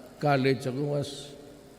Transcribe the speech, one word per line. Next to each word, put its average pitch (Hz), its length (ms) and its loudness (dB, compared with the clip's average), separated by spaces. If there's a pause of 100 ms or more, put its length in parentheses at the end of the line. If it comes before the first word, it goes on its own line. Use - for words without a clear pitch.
(160)
college 135 480 4
ako 127 240 -2
was - 480 -4 (420)